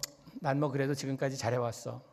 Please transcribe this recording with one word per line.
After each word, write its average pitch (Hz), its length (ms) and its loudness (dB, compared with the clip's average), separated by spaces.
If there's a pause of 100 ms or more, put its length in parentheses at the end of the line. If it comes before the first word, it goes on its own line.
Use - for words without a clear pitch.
(400)
"난 139 200 2
뭐 147 120 2
그래도 139 220 2
지금까지 135 440 -2
잘해왔어. 120 640 0 (120)